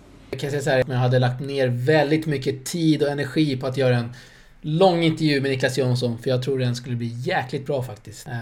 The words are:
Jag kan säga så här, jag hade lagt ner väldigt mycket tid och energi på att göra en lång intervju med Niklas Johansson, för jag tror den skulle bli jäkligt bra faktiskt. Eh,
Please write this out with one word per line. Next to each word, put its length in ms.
Jag 100
kan 100
säga 120
så 80
här, 180
jag 80
hade 220
lagt 220
ner 280
väldigt 580
mycket 380
tid 380
och 60
energi 480
på 100
att 100
göra 200
en 160
lång 380
intervju 380
med 100
Niklas 280
Johansson, 400
för 120
jag 120
tror 160
den 180
skulle 200
bli 100
jäkligt 600
bra 160
faktiskt. 440
Eh, 160